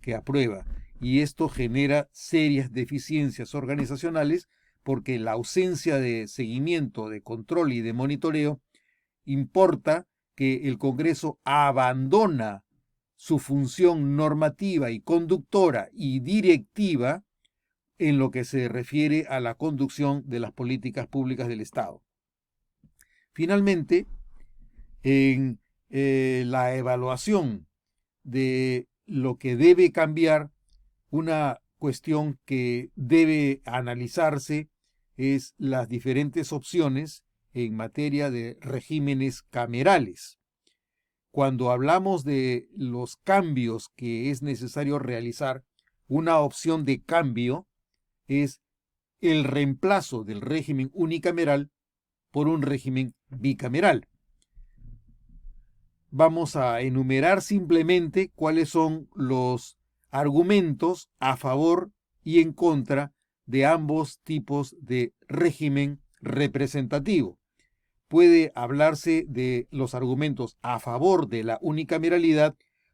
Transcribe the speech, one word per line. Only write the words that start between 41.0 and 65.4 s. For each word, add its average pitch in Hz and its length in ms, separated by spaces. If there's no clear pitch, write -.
Cuando 131 400
hablamos 165 540
de 131 520
los 123 420
cambios 139 760
que 120 360
es 139 120
necesario 143 560
realizar, 123 640
una 160 320
opción 156 440
de 135 180
cambio 135 680
es 139 340
el 156 240
reemplazo 139 800
del 104 160
régimen 139 520
unicameral 160 800
por 151 180
un 160 140
régimen 131 520
bicameral. 131 800
Vamos 160 460
a 123 240
enumerar 135 640
simplemente 175 920
cuáles 160 340
son 160 460
los 127 640
argumentos 165 1080
a 131 180
favor 165 540
y 165 180
en 165 120
contra 143 600
de 135 200
ambos 156 540
tipos 143 600
de 120 320
régimen 143 760